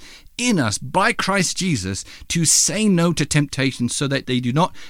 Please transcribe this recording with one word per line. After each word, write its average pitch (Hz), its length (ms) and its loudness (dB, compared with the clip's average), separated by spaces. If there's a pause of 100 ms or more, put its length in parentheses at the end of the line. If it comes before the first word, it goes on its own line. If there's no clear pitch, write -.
(380)
in 240 200 2
us 113 200 0
by 190 340 0
Christ - 460 -2
Jesus 107 480 -2 (240)
to 165 160 0
say - 420 2
no 175 240 4
to 151 140 0
temptation 135 640 0
so - 180 -2
that 135 180 -4
they 127 140 -2
do 123 140 -2
not 160 200 2 (160)